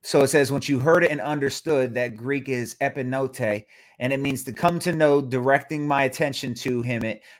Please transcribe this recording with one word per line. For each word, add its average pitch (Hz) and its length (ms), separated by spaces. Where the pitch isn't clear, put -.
So 147 200
it 131 60
says, 139 240
"Once 139 160
you 139 100
heard 160 240
it 160 80
and 147 100
understood," 139 720
that 120 220
Greek 131 340
is 120 320
epinote, 131 840
and 127 140
it 135 80
means 139 240
to 131 80
come 175 280
to 175 120
know, 147 300
directing 135 680
my 139 160
attention 131 520
to 123 260
him, 117 220
it 110 180